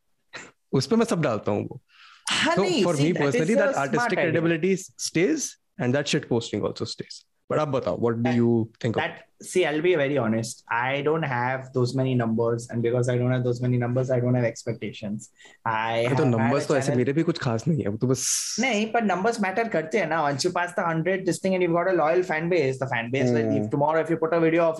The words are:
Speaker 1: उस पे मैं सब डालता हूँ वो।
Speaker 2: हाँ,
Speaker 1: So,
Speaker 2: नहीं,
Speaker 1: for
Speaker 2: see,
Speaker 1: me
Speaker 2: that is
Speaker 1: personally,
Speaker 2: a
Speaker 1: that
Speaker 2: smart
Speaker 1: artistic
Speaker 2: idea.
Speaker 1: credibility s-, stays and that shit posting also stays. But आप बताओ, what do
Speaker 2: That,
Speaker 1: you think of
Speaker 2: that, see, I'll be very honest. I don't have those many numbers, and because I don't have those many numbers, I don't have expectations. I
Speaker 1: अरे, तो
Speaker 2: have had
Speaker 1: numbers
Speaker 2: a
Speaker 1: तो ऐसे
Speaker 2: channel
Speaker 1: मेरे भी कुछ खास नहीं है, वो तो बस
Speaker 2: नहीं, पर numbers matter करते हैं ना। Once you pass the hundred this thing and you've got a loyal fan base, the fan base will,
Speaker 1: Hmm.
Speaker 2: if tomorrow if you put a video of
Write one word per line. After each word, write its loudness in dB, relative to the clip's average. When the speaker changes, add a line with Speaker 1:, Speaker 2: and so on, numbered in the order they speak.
Speaker 1:
उस 0
पे 2
मैं 4
सब 0
डालता -2
हूँ -2
वो। -14
Speaker 2:
हाँ, 0
Speaker 1:
So, 2
Speaker 2:
नहीं, 2
Speaker 1:
for 2
Speaker 2:
see, 2
Speaker 1:
me 2
Speaker 2:
that 0
is 2
Speaker 1:
personally, 2
Speaker 2:
a 4
Speaker 1:
that 4
Speaker 2:
smart 0
Speaker 1:
artistic 0
Speaker 2:
idea. 2
Speaker 1:
credibility 2
s-, -6
stays 0
and 0
that 0
shit -2
posting -2
also -4
stays. -14
But 0
आप 0
बताओ, -2
what 0
do -4
Speaker 2:
That, 2
Speaker 1:
you 2
think -2
of -2
Speaker 2:
that, -8
see, 0
I'll 0
be 2
very 0
honest. -2
I 0
don't 0
have -4
those 0
many 0
numbers, 0
and -4
because 0
I 0
don't 2
have 0
those -2
many 0
numbers, -2
I 2
don't 2
have 2
expectations. -8
I 0
Speaker 1:
अरे, 0
तो -
Speaker 2:
have 2
had 4
Speaker 1:
numbers 0
Speaker 2:
a -8
Speaker 1:
तो 2
ऐसे 0
Speaker 2:
channel 0
Speaker 1:
मेरे 2
भी 0
कुछ -4
खास -2
नहीं 0
है, -2
वो -4
तो 0
बस 0
Speaker 2:
नहीं, 0
पर 0
numbers 0
matter -2
करते -2
हैं 0
ना। 0
Once -2
you 0
pass -2
the -2
hundred 0
this -2
thing 0
and 2
you've 2
got 2
a 2
loyal 4
fan -2
base, 2
the -4
fan -4
base 2
will, 0
Speaker 1:
Hmm. 2
Speaker 2:
if -4
tomorrow 2
if -8
you 0
put 0
a 2
video 4
of -2